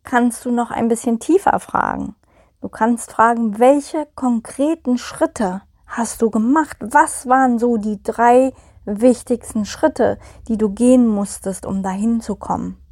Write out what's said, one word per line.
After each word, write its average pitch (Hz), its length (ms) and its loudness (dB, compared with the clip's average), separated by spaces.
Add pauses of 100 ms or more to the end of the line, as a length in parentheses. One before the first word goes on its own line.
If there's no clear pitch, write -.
kannst 240 420 0
du 247 60 -2
noch 240 200 -2
ein 233 160 -2
bisschen 233 320 0
tiefer - 400 2
fragen. - 560 -4 (460)
Du 196 80 -10
kannst 233 420 -2
fragen, 226 480 0
welche 285 560 2
konkreten 254 840 -2
Schritte 208 640 -4 (240)
hast - 360 -6
du 226 80 2
gemacht? 254 500 0
Was 294 480 0
waren 254 320 2
so 240 180 2
die 214 260 -4
drei 240 500 2 (320)
wichtigsten 220 800 0
Schritte, 214 520 0 (300)
die 226 100 -2
du 214 120 0
gehen 247 380 4
musstest, 202 580 -4
um 190 180 -4
dahin 208 380 -2
zu 202 140 -6
kommen? 190 420 -6 (140)